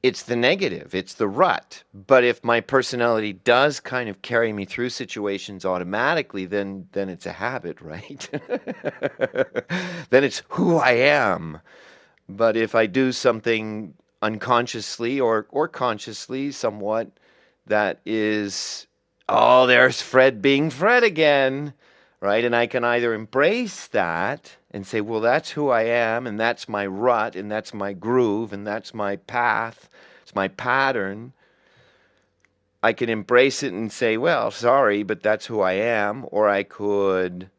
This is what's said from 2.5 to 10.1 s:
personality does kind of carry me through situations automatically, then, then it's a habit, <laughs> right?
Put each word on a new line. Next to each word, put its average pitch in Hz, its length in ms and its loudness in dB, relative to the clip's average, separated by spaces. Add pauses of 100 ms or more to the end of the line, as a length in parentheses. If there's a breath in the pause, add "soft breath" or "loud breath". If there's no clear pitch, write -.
personality 117 720 0
does 127 480 2
kind 123 300 -6
of - 120 -12
carry 117 300 0
me 101 140 -6
through 120 240 -6
situations 101 760 -8
automatically, 98 840 -2
then, 98 460 -6
then 98 160 -4
it's 90 180 -12
a 90 60 -10
habit, 110 480 -8
<laughs> - 20 -20
right? 87 460 -14 (1800 loud breath)